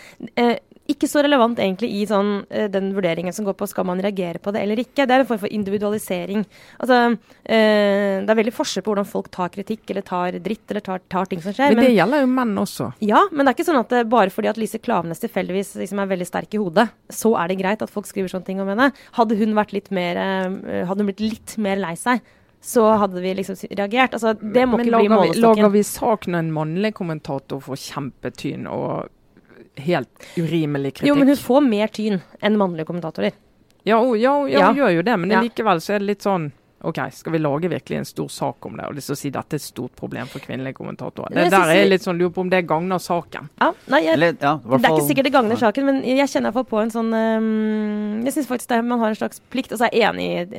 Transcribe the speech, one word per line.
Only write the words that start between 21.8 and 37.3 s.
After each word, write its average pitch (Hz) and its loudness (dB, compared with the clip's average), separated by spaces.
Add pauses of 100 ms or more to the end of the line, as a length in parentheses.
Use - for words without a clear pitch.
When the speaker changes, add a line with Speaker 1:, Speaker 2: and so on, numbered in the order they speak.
Speaker 1:
seg, 240 0 (440)
så 220 4 (120)
hadde 190 0
vi 185 -2
liksom 190 -6 (200)
reagert. 202 0
Altså, 226 0
det 226 2
må 240 2
Speaker 2:
Men 240 0
Speaker 1:
ikke - -
bli 233 2
Speaker 2:
lager 208 6
vi, 220 6
Speaker 1:
målestokken. 208 6
Speaker 2:
lager 208 8
vi 202 4
sak - -2
når 175 0
en 160 -2
mannlig 170 -2
kommentator 151 -6
får 131 -10 (100)
kjempetyn 131 -8
og 139 -6 (680)
helt 139 -2 (280)
urimelig 151 -2
kritikk? 269 0
Speaker 1:
Jo, 285 4
men 277 6
hun 285 6
får 269 2
mer 214 2
tyn 214 -2 (200)
enn 208 2
mannlige 175 0
kommentatorer. 175 -4 (500)
Speaker 2:
Ja, 220 4
hun, 247 2
ja, 269 2
hun, 277 -2
ja, 190 4
hun 269 4
Speaker 1:
Ja. 277 2
Speaker 2:
gjør 180 4
jo 165 2
det, 208 2
men 175 0
Speaker 1:
Ja. 190 4
Speaker 2:
likevel 220 0
så 202 -2
er 208 0
det 196 -6
litt 202 -2
sånn 175 -2 (320)
OK, 160 -6 (180)
skal - -10